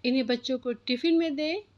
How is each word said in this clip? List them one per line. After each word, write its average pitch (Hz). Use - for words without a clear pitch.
इन्हें 254
बच्चों 247
को 247
टिफ़िन 262
में 330
दें 311